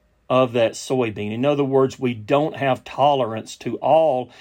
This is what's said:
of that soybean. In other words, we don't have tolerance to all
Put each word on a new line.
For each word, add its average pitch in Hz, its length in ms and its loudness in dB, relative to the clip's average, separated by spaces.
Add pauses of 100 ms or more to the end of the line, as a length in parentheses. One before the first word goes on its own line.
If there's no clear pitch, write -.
(300)
of 127 220 2
that 113 220 2
soybean. 110 580 -4
In 117 140 -4
other 143 180 2
words, 135 340 2
we 127 160 -2
don't 139 440 -2
have 135 260 -2
tolerance 127 720 0
to - 220 -8
all 135 520 2 (120)